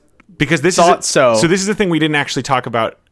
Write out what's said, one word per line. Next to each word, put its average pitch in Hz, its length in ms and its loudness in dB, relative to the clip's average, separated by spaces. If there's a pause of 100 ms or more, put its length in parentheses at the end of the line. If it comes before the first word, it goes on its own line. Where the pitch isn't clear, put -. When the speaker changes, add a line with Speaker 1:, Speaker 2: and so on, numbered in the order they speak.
(380)
Speaker 1:
Because 151 240 -2
this 170 140 0
Speaker 2:
thought 175 240 4
Speaker 1:
is - 60 -10
a, - 40 -8
Speaker 2:
so. 127 280 2
Speaker 1:
so 110 100 2
this 185 140 0
is 190 60 -6
the 214 60 -2
thing 202 160 -2
we 165 80 0
didn't 151 200 -2
actually 139 260 -4
talk 127 240 -2
about 113 320 -4 (120)